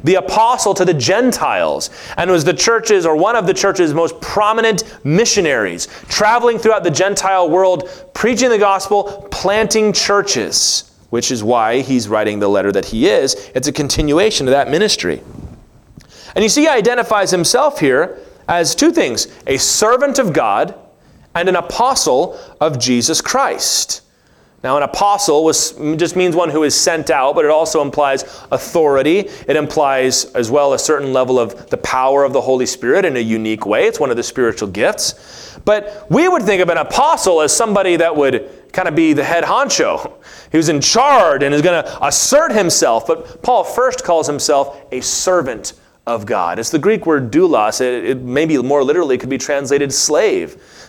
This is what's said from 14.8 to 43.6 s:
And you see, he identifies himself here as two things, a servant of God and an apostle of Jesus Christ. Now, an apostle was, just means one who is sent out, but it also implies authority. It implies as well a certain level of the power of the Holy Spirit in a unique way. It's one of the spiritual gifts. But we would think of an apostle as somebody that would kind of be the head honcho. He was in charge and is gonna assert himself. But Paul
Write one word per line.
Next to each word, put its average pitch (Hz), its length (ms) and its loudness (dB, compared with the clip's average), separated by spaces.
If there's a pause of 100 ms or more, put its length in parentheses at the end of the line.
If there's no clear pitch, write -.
And 190 80 0
you 220 60 2
see, 294 140 2
he 320 40 4
identifies 226 640 2
himself 226 480 0
here 131 380 2 (280)
as 170 300 0
two 320 160 4
things, 139 380 -2 (180)
a 135 80 0
servant 254 640 0
of 208 140 0
God 127 420 0 (580)
and 175 140 -2
an 180 80 2
apostle 175 800 0 (220)
of 151 180 0
Jesus 123 440 0
Christ. - 800 -2 (640)
Now, 131 100 0
an 143 80 0
apostle 180 600 0
was, 156 260 0 (240)
just 170 220 -2
means 180 180 0
one 175 140 0
who 151 140 0
is 143 120 0
sent 165 340 -2
out, 139 260 0
but 160 100 2
it 147 60 2
also 156 300 2
implies 139 420 -2 (280)
authority. 151 800 2 (180)
It 143 80 0
implies 139 720 0 (100)
as 117 160 -2
well 143 220 2
a 127 60 0
certain 139 340 -2
level 127 260 2
of 113 300 -6
the 117 80 -2
power 135 480 0
of 127 80 -2
the 131 80 2
Holy 127 240 0
Spirit 151 400 0
in 147 100 -2
a 123 60 -2
unique 110 440 -4
way. 107 200 2
It's 220 140 -2
one 143 100 0
of 117 80 -2
the 120 60 -4
spiritual 113 440 -2
gifts. - 960 -6
But - 460 -2
we 269 180 4
would 349 160 2
think 190 180 2
of 180 60 2
an 170 100 0
apostle 185 640 2
as 151 160 2
somebody 196 400 2
that 165 180 0
would 135 360 0 (240)
kind 185 160 -2
of 151 60 -4
be 160 180 4
the 139 100 2
head 165 220 0
honcho. 160 680 0 (400)
He 151 60 2
was 160 100 2
in 147 140 0
charge 208 640 4
and 143 120 0
is 147 60 2
gonna 165 400 0
assert 277 500 2
himself. 156 560 2
But - 340 -6
Paul 233 220 0